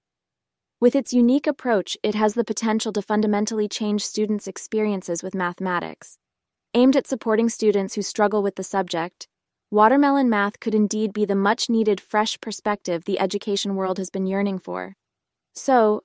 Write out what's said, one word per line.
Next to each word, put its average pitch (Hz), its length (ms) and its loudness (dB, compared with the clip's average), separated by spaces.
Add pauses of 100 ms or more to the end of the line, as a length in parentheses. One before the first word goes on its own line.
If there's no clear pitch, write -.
(800)
With 240 120 6
its 269 200 -2
unique 247 340 4
approach, 240 560 -2
it 214 120 -2
has 208 180 2
the 233 100 0
potential 220 480 -2
to 208 100 -4
fundamentally 214 680 0
change 208 340 -2
students' 208 420 -4
experiences 196 800 -4
with 190 100 -8
mathematics. 180 840 -6 (560)
Aimed 254 240 6
at - 100 2
supporting 226 400 0
students 202 480 0
who 208 60 -2
struggle 208 420 0
with 196 140 -2
the 190 40 -6
subject, 180 680 -4 (420)
Watermelon 269 580 4
Math 202 300 0
could 220 160 -2
indeed 214 380 0
be 214 100 -2
the 196 100 0
much-needed 214 680 0
fresh 220 400 -2
perspective 202 640 -4
the 196 160 -2
education 196 560 -2
world 190 220 -2
has 190 100 -6
been 190 180 -4
yearning 196 320 -2
for. 185 380 -10 (580)
So, 220 500 2